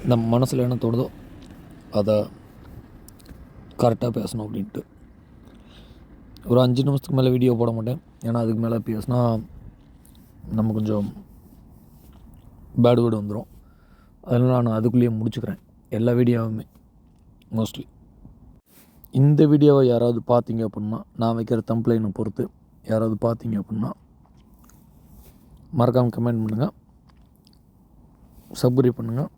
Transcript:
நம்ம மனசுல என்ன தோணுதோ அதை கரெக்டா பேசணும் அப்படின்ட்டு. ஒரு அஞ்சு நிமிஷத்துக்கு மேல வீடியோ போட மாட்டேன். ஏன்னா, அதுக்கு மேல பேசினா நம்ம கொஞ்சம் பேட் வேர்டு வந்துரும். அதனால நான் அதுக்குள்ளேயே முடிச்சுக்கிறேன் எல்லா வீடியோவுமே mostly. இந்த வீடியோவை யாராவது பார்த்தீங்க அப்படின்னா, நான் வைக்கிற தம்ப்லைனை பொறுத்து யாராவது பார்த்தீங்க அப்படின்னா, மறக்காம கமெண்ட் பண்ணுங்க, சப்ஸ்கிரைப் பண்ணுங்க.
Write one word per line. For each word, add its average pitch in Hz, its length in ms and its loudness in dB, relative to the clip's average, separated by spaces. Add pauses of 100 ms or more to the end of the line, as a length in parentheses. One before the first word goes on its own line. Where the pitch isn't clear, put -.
நம்ம 117 340 2
மனசுல 131 180 0
என்ன 123 180 0
தோணுதோ 117 340 -2 (840)
அதை 107 360 2 (1500)
கரெக்டா 120 300 0
பேசணும் 113 280 -6
அப்படின்ட்டு. 107 460 -8 (1600)
ஒரு 123 140 4
அஞ்சு 127 220 2
நிமிஷத்துக்கு 139 340 -2
மேல 131 140 2
வீடியோ 127 240 2
போட 117 180 0
மாட்டேன். 113 280 -6 (200)
ஏன்னா, 113 120 -6
அதுக்கு 113 220 -2
மேல 113 240 -2
பேசினா 117 600 -2 (1120)
நம்ம 110 200 0
கொஞ்சம் 107 400 -2 (1700)
பேட் 120 200 6
வேர்டு 113 180 0
வந்துரும். 104 280 -8 (760)
அதனால 127 380 2
நான் 110 160 0
அதுக்குள்ளேயே 117 400 2
முடிச்சுக்கிறேன் 110 420 -6 (300)
எல்லா 117 220 0
வீடியோவுமே 117 540 0 (880)
mostly. 110 280 -4 (1400)
இந்த 147 260 6
வீடியோவை 143 400 6
யாராவது 120 420 2
பார்த்தீங்க 117 380 0
அப்படின்னா, 107 320 -6 (180)
நான் 113 220 -2
வைக்கிற 113 220 -2 (100)
தம்ப்லைனை 113 480 0
பொறுத்து 104 260 -6 (460)
யாராவது 110 260 0 (100)
பார்த்தீங்க 117 340 -4
அப்படின்னா, 110 300 -6 (1900)
மறக்காம 123 380 2
கமெண்ட் 117 280 -2
பண்ணுங்க, 110 220 -2 (2000)
சப்ஸ்கிரைப் 123 360 2
பண்ணுங்க. 117 260 -4 (140)